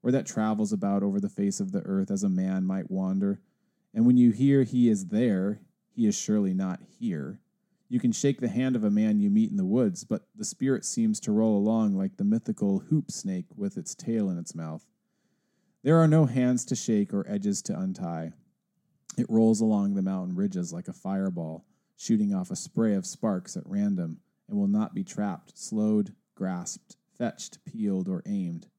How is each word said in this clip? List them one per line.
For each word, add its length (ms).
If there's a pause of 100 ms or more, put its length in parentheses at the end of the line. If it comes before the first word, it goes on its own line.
or 100
that 140
travels 480
about 280
over 180
the 100
face 300
of 120
the 140
earth 240
as 120
a 60
man 380
might 240
wander. 500 (540)
And 100
when 140
you 120
hear, 340
"He 260
is 160
there, 560 (260)
he 180
is 80
surely 380
not 300
here," 580 (480)
you 100
can 140
shake 280
the 60
hand 300
of 80
a 60
man 280
you 100
meet 220
in 60
the 80
woods, 400
but 320
the 80
spirit 400
seems 340
to 140
roll 260
along 380
like 200
the 80
mythical 540
hoop 320
snake 360 (100)
with 200
its 200
tail 340
in 80
its 160
mouth. 320 (960)
There 140
are 100
no 200
hands 400
to 100
shake 360
or 160
edges 340
to 140
untie. 560 (840)
It 100
rolls 320
along 340
the 80
mountain 340
ridges 360
like 140
a 60
fireball, 760 (300)
shooting 360
off 200
a 40
spray 380
of 100
sparks 520
at 100
random, 540 (280)
and 80
will 120
not 260
be 80
trapped, 560
slowed, 560 (220)
grasped, 600 (220)
fetched, 460
peeled, 440
or 160
aimed. 440 (100)